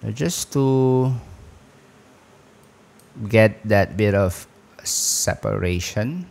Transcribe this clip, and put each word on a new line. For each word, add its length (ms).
just 420
to 600
get 400
that 280
bit 180
of 320
separation. 1500